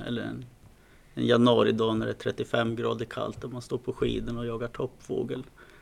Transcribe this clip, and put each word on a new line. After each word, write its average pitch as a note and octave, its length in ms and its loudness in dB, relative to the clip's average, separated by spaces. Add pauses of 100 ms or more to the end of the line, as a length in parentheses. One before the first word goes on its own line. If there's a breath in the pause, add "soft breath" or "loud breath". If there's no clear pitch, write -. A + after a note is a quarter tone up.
Eller A#2 160 -4
en, A2+ 220 -8 (680 soft breath)
en B2 120 0
januaridag A2+ 680 6
när A2+ 100 0
det A2+ 60 -2
är - 40 -6
trettiofem A#2 600 -2
grader A#2 280 -2
kallt A2 400 -6
och B2 80 -8
man B2 100 -10
står C3 160 -6
på B2 140 -6
skidorna A#2 480 -2
och A#2+ 60 -6
jagar A#2 220 -6
toppfågel. B2+ 760 -6 (380 soft breath)